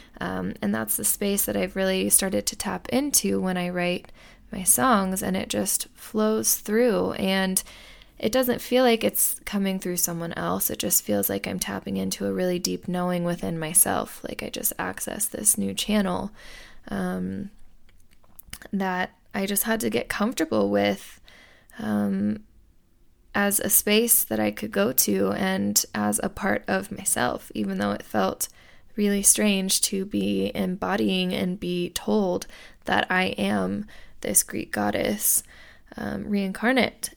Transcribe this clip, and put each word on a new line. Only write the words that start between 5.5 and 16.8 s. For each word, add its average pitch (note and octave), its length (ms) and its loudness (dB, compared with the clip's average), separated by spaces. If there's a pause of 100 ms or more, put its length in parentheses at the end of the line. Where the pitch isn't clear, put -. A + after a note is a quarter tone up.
flows G#3+ 600 0
through, G#3 580 2
and F#3+ 480 2 (600)
it G#3+ 100 0
doesn't B3 300 2
feel B3 220 4
like A3+ 200 4
it's - 420 0
coming G3 340 0
through F3+ 180 -2
someone E3+ 360 -2
else. F3+ 360 -2
It - 80 -4
just - 260 2
feels G3+ 240 0
like G3+ 200 -2
I'm G3 100 -4
tapping G3 400 -4
into F#3+ 300 -2
a G3 60 0
really F3+ 260 0
deep F3+ 280 -4
knowing F3+ 360 0
within E3+ 340 -2
myself, - 680 0
like - 160 -8
I - 60 -8
just - 280 -4
access - 500 -6
this - 300 2
new G3 160 -4
channel, G3 580 0 (580)